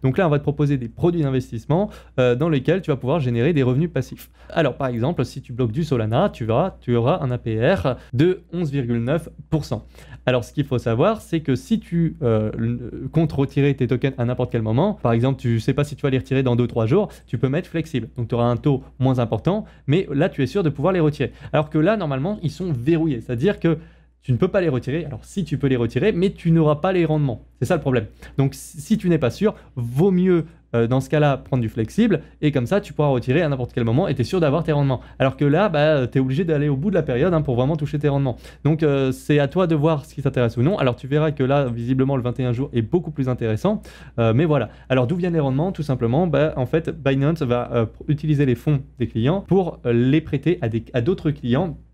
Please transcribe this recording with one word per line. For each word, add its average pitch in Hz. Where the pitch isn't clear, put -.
Donc 131
là, 185
on -
va 147
te 143
proposer 143
des 117
produits 170
d'investissement, 135
euh, 123
dans 156
lesquels 160
tu 156
vas 135
pouvoir 139
générer 123
des 139
revenus 131
passifs. -
Alors, -
par 135
exemple, 123
si -
tu -
bloques 117
du 151
Solana, 127
tu -
verras, 139
tu 120
auras 117
un 123
A 123
P 110
R 151
de 170
onze 170
virgule 120
neuf 160
pour 151
cent. 107
Alors, 127
ce -
qu'il 147
faut 127
savoir, 151
c'est -
que 143
si 214
tu, 170
euh, 107
l-, 120
comptes 160
retirer 139
tes 127
tokens 131
à 120
n'importe 123
quel 117
moment, 127
par -
exemple, 127
tu 117
sais 127
pas 147
si 147
tu -
vas 139
les 131
retirer 135
dans 123
deux, 120
trois 117
jours, 180
tu -
peux 131
mettre 156
flexible. 156
Donc, 117
tu 123
auras 120
un 120
taux 131
moins 127
important, 127
mais 170
là, 147
tu 143
es 123
sûr 202
de 160
pouvoir 165
les 175
retirer. 147
Alors 147
que 160
là, 202
normalement, 160
ils 151
sont 180
verrouillés. 143
C'est-à-dire 135
que 165
tu -
ne 117
peux 185
pas 196
les 170
retirer. 135
Alors, 131
si -
tu 139
peux 143
les 131
retirer, 120
mais 175
tu -
n'auras 151
pas 185
les 175
rendements. 147
C'est 127
ça 180
le 147
problème. 123
Donc, 139
si, -
si 220
tu 185
n'es 160
pas 127
sûr, 208
vaut 127
mieux, 180
euh, 117
dans 131
ce -
cas-là, 147
prendre -
du 110
flexible. 156
Et 151
comme 127
ça, 196
tu 170
pourras 147
retirer 131
à 151
n'importe 127
quel 123
moment 123
et 151
t'es 127
sûr 185
d'avoir 156
tes 160
rendements. 139
Alors 131
que 147
là, 175
bah, 147
t'es -
obligé 135
d'aller 151
au 143
bout 156
de 190
la 156
période, 143
hein, 156
pour 143
vraiment 131
toucher 151
tes 147
rendements. 139
Donc, 151
euh, 139
c'est 143
à 143
toi 180
de 160
voir 147
ce -
qui 135
t'intéresse 123
ou 120
non. 185
Alors, 123
tu -
verras 151
que 147
là, 139
visiblement, 131
le 117
vingt 123
et 127
un 123
jours 127
est 117
beaucoup 160
plus 131
intéressant. 123
Euh, 117
mais 147
voilà. 143
Alors, 127
d'où 175
viennent 175
les 165
rendements ? 139
Tout 165
simplement, 127
bah, 151
en 131
fait, 160
Binance 139
va, 123
euh, 117
pr-, -
utiliser 147
les 123
fonds 147
des 120
clients 135
pour, 180
euh, 120
les 131
prêter 156
à 113
des, 113
à 123
d'autres 170
clients 143